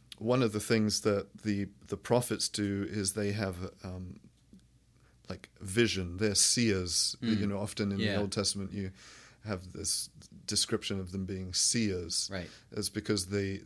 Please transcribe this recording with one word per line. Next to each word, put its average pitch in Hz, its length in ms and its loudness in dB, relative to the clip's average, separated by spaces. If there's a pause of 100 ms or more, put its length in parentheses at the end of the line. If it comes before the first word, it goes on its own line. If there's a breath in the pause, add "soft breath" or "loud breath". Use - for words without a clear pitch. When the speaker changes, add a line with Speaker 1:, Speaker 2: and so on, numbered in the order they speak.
(180)
Speaker 1:
one 123 240 4
of 113 100 4
the 104 80 0
things 107 420 4
that - 400 0
the, 101 260 0 (200)
the 98 80 -4
prophets 120 520 2
do 101 420 0
is 101 220 0
they 101 200 0
have, 98 240 -2 (280)
um, 92 340 -10 (1080 soft breath)
like, - 200 -12 (120)
vision. 95 580 2
They're 104 160 2
seers. 95 880 4
Speaker 2:
Mm. 110 180 2
Speaker 1:
You 104 60 0
know, 101 120 0
often 104 340 0
in 98 60 -2
Speaker 2:
Yeah. 107 160 2
Speaker 1:
the 98 80 0
Old 98 100 -2
Testament, 98 400 -2
you 95 180 -4 (540 loud breath)
have 92 280 -6
this - 360 -4 (380)
description 104 540 0
of 90 120 -8
them 95 120 -2
being 92 300 -6
seers. 95 800 0
Speaker 2:
Right. 90 160 -4 (240 loud breath)
Speaker 1:
It's 101 160 -2
because 104 380 0
they, 98 400 0